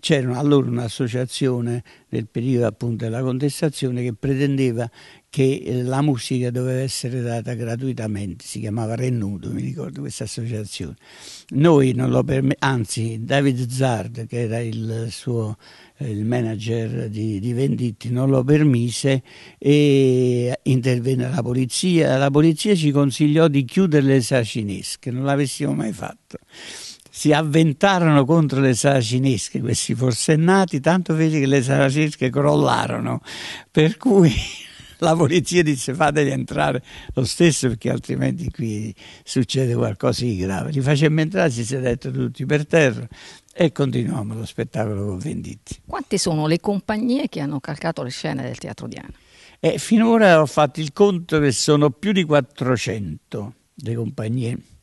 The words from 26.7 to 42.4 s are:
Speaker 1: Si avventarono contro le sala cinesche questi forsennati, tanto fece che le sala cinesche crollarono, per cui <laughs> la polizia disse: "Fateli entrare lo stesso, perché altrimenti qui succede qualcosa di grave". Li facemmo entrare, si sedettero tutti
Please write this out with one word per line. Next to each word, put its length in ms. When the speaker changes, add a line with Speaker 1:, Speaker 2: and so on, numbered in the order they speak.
Speaker 1:
Si 160
avventarono 920
contro 360
le 140
sala 260
cinesche 600
questi 340
forsennati, 840
tanto 340
fece 240
che 80
le 160
sala 260
cinesche 400
crollarono, 920
per 260
cui 380
<laughs> 640
la 160
polizia 480
disse: 320
"Fateli 360
entrare 520
lo 100
stesso, 440
perché 200
altrimenti 600
qui 420
succede 520
qualcosa 500
di 120
grave". 360
Li 80
facemmo 400
entrare, 300
si 140
sedettero 500
tutti 320